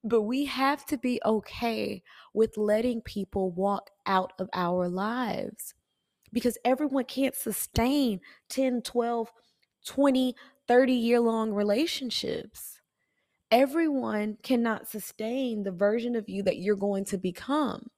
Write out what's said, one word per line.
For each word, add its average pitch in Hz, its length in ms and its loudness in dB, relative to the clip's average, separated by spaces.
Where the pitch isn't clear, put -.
But 220 200 2
we 262 220 0
have 269 420 0
to 285 100 -2
be 247 260 0
okay 214 800 -2
with 220 240 2
letting 220 440 2
people 190 500 -4
walk 196 400 -2
out 190 340 0
of 185 120 -6
our 180 380 0
lives, 214 840 -4
because 233 320 0
everyone 262 400 0
can't 262 300 -2
sustain 233 840 0
ten, 254 320 0
twelve, 233 500 -2
twenty, 262 500 2
thirty 254 260 8
year 240 260 4
long 226 340 2
relationships. - 1300 -2
Everyone 247 920 2
cannot 233 440 0
sustain 220 760 -6
the 190 80 -4
version 220 440 0
of 214 140 -4
you 196 140 -4
that 190 140 2
you're 208 180 0
going 196 300 -2
to 196 120 -4
become. 226 800 -4